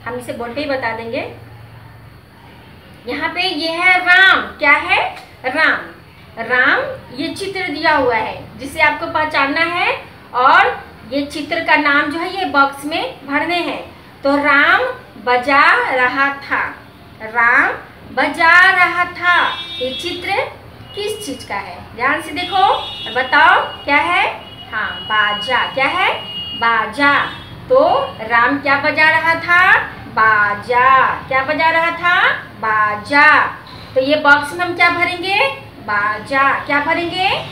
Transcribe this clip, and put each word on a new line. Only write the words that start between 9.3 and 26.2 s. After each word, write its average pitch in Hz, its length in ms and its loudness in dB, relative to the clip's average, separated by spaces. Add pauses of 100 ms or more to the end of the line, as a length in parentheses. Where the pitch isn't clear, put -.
है 392 240 -2 (400)
और 311 400 4 (340)
ये 285 160 -2
चित्र 330 380 -6
का 320 140 2
नाम 294 340 0
जो 330 60 -6
है 370 180 -6
ये 381 140 -4
बॉक्स 277 340 0
में 359 420 -8
भरने 320 320 -2
हैं। 254 240 -6 (420)
तो 277 140 2
राम 294 440 4 (420)
बजा 254 400 2 (280)
रहा 269 360 0 (120)
था, - 240 -4 (600)
राम 240 640 0 (280)
बजा 302 380 2 (180)
रहा 359 360 2
था। 349 300 0 (380)
ये 254 200 -6
चित्र 370 480 -4 (520)
किस 415 320 -6
चीज 247 180 -10
का 202 120 -8
है? 185 200 -10 (200)
ध्यान 285 260 -2
से 320 100 -12
देखो 359 240 -4
और - 580 0
बताओ 294 460 4 (240)
क्या 285 120 2
है? 349 300 2 (440)
हाँ, - 200 -6 (120)
बाजा। 208 600 0 (100)
क्या 269 140 0
है? 381 220 0 (500)